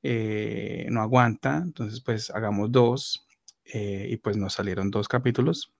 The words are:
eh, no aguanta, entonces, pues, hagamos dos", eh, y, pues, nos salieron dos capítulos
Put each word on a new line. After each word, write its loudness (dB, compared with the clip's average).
eh, -4
no 0
aguanta, 4
entonces, -6
pues, -4
hagamos -2
dos", 2
eh, -4
y, -2
pues, -2
nos -2
salieron -2
dos -2
capítulos 0